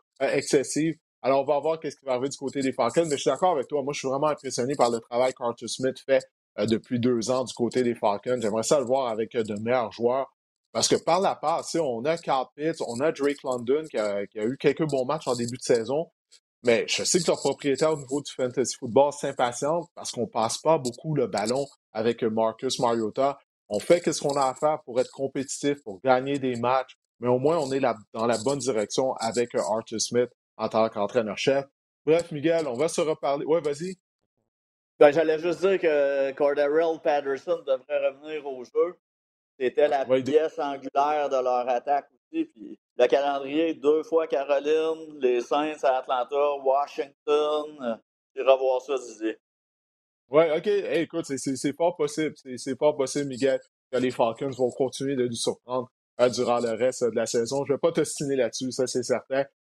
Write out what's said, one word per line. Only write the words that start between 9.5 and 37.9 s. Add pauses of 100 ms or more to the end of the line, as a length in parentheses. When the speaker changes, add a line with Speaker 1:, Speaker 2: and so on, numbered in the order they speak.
Speaker 1:
meilleurs
joueurs. (400)
Parce
que
par
la
passe,
tu
sais,
on
a
Kyle (100)
Pitts,
on
a
Drake
London
qui
a,
qui
a
eu
quelques
bons
matchs
en
début
de
saison. (520)
Mais
je
sais
que
leur
propriétaire
au
niveau
du
fantasy
football
s'impatiente
parce
qu'on
passe
pas
beaucoup
le
ballon (280)
avec
Marcus
Mariota. (300)
On
fait
qu'est-ce
qu'on
a
à
faire
pour
être
compétitif,
pour
gagner
des
matchs. (220)
Mais
au
moins,
on
est
là, (180)
dans
la
bonne
direction
avec,
euh,
Arthur
Smith (280)
en
tant
qu'entraîneur-chef. (400)
Bref,
Miguel,
on
va
se
reparler.
Ouais,
vas-y. (1000)
Speaker 2:
Ben,
j'allais
juste
dire
que
Cordarrelle
Patterson
devrait